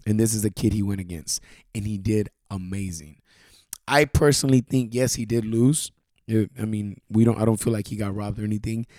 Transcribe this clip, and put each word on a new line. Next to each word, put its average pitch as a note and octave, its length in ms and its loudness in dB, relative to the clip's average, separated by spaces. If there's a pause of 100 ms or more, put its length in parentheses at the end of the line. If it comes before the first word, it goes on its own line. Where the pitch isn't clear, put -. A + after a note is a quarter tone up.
And G#2+ 140 0
this A2 160 2
is G#2+ 80 -2
the G#2+ 80 0
kid G#2 220 0
he G#2 100 0
went G2 180 -4
against, F2 400 -8 (320)
and G#2 140 -6
he G#2+ 100 -4
did G#2 320 0 (220)
amazing. F#2 720 -8 (640)
I D3 180 4
personally C#3 560 4
think, A#2+ 320 -2
yes, B2 220 0
he B2 100 -6
did A2+ 200 0
lose. A#2 460 2 (360)
I, A2 220 2 (100)
I A2 60 -4
mean, G#2 420 -6
we A2 160 2
don't, A2+ 160 4
I A2 60 0
don't A2 160 2
feel A#2+ 100 0
like G#2 180 -4
he - 60 -8
got G2+ 200 -6
robbed G#2 240 -6
or G#2+ 40 -6
anything. A2 440 -4 (120)